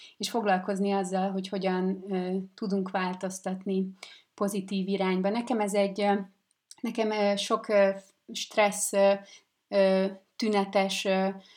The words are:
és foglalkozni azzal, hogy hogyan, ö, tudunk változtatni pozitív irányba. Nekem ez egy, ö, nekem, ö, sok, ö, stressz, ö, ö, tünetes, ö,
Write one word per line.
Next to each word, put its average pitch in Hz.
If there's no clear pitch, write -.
és 202
foglalkozni 196
azzal, 190
hogy 190
hogyan, 185
ö, 185
tudunk 190
változtatni 190
pozitív 196
irányba. 190
Nekem 233
ez 202
egy, 202
ö, 202
nekem, 220
ö, 202
sok, 214
ö, 202
stressz, -
ö, 196
ö, 190
tünetes, 196
ö, 190